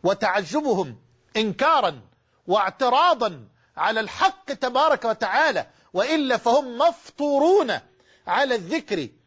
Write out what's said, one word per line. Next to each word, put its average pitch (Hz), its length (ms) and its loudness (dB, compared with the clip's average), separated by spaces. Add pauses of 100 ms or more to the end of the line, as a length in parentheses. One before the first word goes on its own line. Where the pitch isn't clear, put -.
وتعجبهم 202 920 -2 (420)
إنكاراً 214 640 0 (460)
واعتراضاً 220 1000 0 (300)
على 220 220 0
الحق 294 540 -2
تبارك 269 520 0
وتعالى، 220 640 0 (260)
وإلا 254 440 0
فهم 247 400 0
مفطورون 294 1000 0 (480)
على 247 280 0
الذكر 185 520 -6 (200)